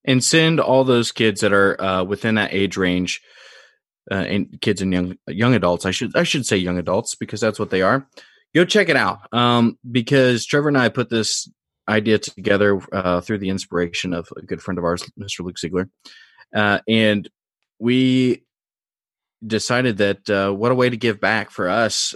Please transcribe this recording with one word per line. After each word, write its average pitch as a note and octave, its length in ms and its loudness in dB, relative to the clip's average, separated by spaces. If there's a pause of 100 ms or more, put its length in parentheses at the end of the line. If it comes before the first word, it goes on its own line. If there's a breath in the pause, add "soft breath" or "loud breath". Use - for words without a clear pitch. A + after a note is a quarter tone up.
and B2+ 200 2
send D#3+ 360 4
all C3 240 4
those A#2+ 280 2
kids G#2+ 300 0
that G2+ 120 2
are, G2 280 4
uh, F#2 220 0
within G2+ 320 -2
that G#2 180 0
age G2 240 -2
range, F2+ 440 -2 (880 loud breath)
uh, G2 60 -4
and F#2+ 460 -4
kids G2 200 -2
and F#2+ 100 -2
young, F2+ 260 -2 (100)
young A#2 260 2
adults. F2 320 0
I F#2+ 60 0
should, A2+ 240 -4
I F3 80 2
should D3+ 220 -2
say G#2+ 120 0
young F2+ 220 -2
adults F2+ 360 -4
because G#2 260 -10
that's A2 180 -2
what G#2 100 -4
they F#2 120 0
are. A#2+ 260 2 (480 loud breath)
Go F3 100 4
check F3+ 240 2
it D3 60 4
out. F#2+ 380 -2
Um, A#2+ 440 2 (140)
because B2+ 540 2
Trevor D3 240 0
and C#3+ 80 2
I A#2+ 120 2
put A#2+ 200 -4
this - 400 -2 (400)
idea G#2+ 280 2
together, G2+ 640 0 (140)
uh, F2+ 260 0
through G#2+ 200 -6
the F#2+ 100 -6
inspiration F2 640 -4
of E2+ 240 -8
a - 40 -18
good F2+ 200 -10
friend F2+ 160 -6
of F2 80 -4
ours, E2+ 180 -2 (140)
Mister G2 260 -10
Luke F2+ 160 -12
Ziegler. F2+ 300 -4 (640 loud breath)
Uh, G#2 320 2
and A2 420 0 (480)
we B2+ 680 0 (1000)
decided A2+ 520 -2
that, G2+ 320 0
uh, G2 220 0
what A2 200 0
a B2+ 40 2
way B2 140 2
to A#2+ 80 -6
give A2 220 -2
back G#2 320 0
for F#2 160 -6
us. G#2+ 480 -2